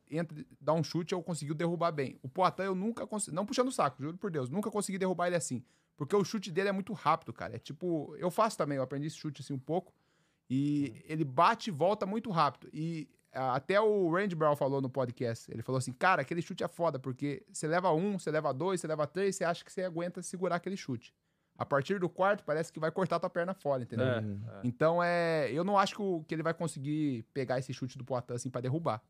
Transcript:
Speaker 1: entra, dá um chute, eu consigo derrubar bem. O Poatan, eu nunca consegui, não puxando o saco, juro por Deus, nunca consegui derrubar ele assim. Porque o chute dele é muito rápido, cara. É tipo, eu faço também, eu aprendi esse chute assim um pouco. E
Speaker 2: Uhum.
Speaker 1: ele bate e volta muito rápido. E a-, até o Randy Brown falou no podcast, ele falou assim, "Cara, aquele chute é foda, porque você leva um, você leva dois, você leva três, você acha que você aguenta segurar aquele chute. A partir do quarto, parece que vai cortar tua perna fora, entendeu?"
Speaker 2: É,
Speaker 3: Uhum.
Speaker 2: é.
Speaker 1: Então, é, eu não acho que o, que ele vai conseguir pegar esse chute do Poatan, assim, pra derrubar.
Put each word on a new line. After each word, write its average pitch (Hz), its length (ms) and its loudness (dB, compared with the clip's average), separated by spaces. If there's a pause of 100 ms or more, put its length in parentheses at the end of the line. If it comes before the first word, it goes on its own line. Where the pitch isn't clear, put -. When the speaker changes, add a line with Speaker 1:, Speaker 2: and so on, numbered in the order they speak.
(100)
Speaker 1:
entra, 156 320 -4 (180)
dá 139 120 2
um 160 120 4
chute, 165 280 -2
eu 180 100 0
consigo 156 300 -6
derrubar 170 380 0
bem. 143 320 -2
O 131 60 -10
Poatan, 180 360 2
eu 196 100 0
nunca 208 320 -2
consegui, - 300 -6
não 202 80 0
puxando 254 240 2
o 262 40 -4
saco, - 300 0
juro 165 140 -4
por 202 140 -6
Deus, 135 180 -2
nunca 208 220 -2
consegui 202 280 -2
derrubar 180 280 0
ele 180 100 2
assim. 139 260 -2 (340)
Porque 147 180 0
o 196 100 6
chute 202 260 -4
dele 190 180 2
é 202 40 2
muito 196 200 -4
rápido, 156 400 0
cara. 113 240 -8
É - 20 -8
tipo, 156 600 -4
eu 175 120 -2
faço 220 260 2
também, 147 200 0
eu 131 60 0
aprendi 143 260 -4
esse - 80 -8
chute 147 260 -8
assim 143 100 -10
um 135 60 -4
pouco. 160 340 -4 (560)
E 143 460 2
Speaker 2:
Uhum. - 140 -18
Speaker 1:
ele 160 160 0
bate 170 440 4
e 202 40 -2
volta 190 340 2
muito 214 240 -4
rápido. 151 420 2
E 160 360 -6 (240)
a-, 127 240 0
até 190 240 4
o 208 320 4
Randy 185 240 2
Brown 151 180 4
falou 139 260 2
no 131 80 0
podcast, 120 600 -2
ele 113 120 -6
falou 131 160 0
assim, 127 140 -4
"Cara, 180 300 4
aquele 170 180 -4
chute 175 220 -6
é 175 60 0
foda, 160 320 -2
porque 139 520 -4
você - 140 -6
leva 175 260 2
um, 190 240 2
você 170 140 -4
leva 151 240 2
dois, 175 260 -2
você 165 60 -6
leva 151 220 0
três, 190 260 0
você - 80 -6
acha 165 220 0
que - 80 -20
você 190 100 -4
aguenta 175 400 -4
segurar 180 340 -2
aquele 185 200 -4
chute. - 360 -6 (460)
A 110 60 -4
partir 143 340 2
do 175 100 0
quarto, 196 360 2
parece 156 260 -2
que - 80 -14
vai 160 140 0
cortar 170 260 2
tua 175 120 -2
perna 180 240 -2
fora, 135 280 0
entendeu?" 123 240 0
Speaker 2:
É, 120 140 2
Speaker 3:
Uhum. 104 260 -4
Speaker 2:
é. 101 160 -14
Speaker 1:
Então, 156 400 4
é, 165 480 2
eu 160 140 0
não 202 140 4
acho 196 180 4
que 220 60 -6
o, 180 260 0
que 175 60 -4
ele 160 100 -2
vai 165 100 2
conseguir 147 720 -2 (100)
pegar 131 240 0
esse 131 140 -4
chute 131 260 -8
do 123 60 -10
Poatan, 123 300 -4
assim, 123 160 -6
pra 123 100 -4
derrubar. 127 500 0